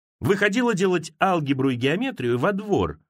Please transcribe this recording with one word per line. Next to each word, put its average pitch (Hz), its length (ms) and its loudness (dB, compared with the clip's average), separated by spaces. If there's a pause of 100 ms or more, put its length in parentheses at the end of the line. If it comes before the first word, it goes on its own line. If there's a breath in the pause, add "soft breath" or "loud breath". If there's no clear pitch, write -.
(200)
выходила 202 540 2
делать 180 480 0
алгебру 143 500 0
и 127 40 -2
геометрию 131 640 -2
во 165 160 0
двор 185 460 -2 (100)